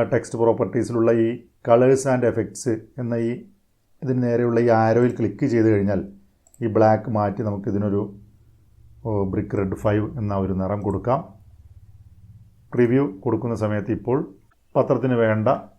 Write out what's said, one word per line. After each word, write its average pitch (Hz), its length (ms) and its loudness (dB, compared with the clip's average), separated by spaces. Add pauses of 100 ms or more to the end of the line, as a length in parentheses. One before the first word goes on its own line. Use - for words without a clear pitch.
(120)
ടെക്സ്റ്റ് 117 280 -2
പ്രോപ്പർട്ടീസിലുള്ള 113 720 2 (140)
ഈ 113 40 2 (400)
കളേഴ്സ് 131 440 4
ആൻഡ് 123 180 2
എഫക്ട്സ് 110 440 -4 (240)
എന്ന 120 160 -4 (140)
ഈ - 20 -2 (720)
ഇതിന് 127 200 -2
നേരെയുള്ള 120 380 2
ഈ 120 80 2 (140)
ആരോയിൽ 113 340 4
ക്ലിക്ക് 110 360 -2
ചെയ്ത് 113 200 4
കഴിഞ്ഞാൽ 98 280 0 (600)
ഈ 117 140 -4
ബ്ലാക്ക് 110 360 4
മാറ്റി 104 320 -2
നമുക്കിതിനൊരു, 101 600 -2 (1040)
ഓ, 117 60 -6 (220)
ബ്രിക്ക് 104 280 -4
റെഡ് 92 220 -4
ഫൈവ് 104 240 0 (120)
എന്ന 104 140 -4 (120)
ഒരു 95 160 -2
നിറം 101 220 -4
കൊടുക്കാം. 101 380 -2 (1500)
പ്രിവ്യൂ 123 320 2 (160)
കൊടുക്കുന്ന 117 420 -4
സമയത്ത് 104 300 -2
ഇപ്പോൾ 123 260 -2 (560)
പത്രത്തിന് 127 480 0
വേണ്ട 107 260 2 (300)